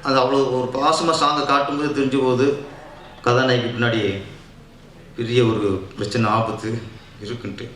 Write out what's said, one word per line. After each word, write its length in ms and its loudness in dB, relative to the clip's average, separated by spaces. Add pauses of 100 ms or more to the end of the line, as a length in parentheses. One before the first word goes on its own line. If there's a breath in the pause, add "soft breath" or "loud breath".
அது 160 2
அவ்வளோ 200 2 (120)
ஒரு 220 0
பாசமா 420 2
சாங்கை 300 2
காட்டும்போது 520 0
தெரிஞ்சு 240 2
போகுது, 260 4 (720)
கதாநாயகி 480 2
பின்னாடி 320 0 (1120)
பெரிய 300 0
ஒரு 220 2 (280)
பிரச்சனை, 360 0
ஆபத்து 380 0 (520)
இருக்குன்ட்டு. 540 -10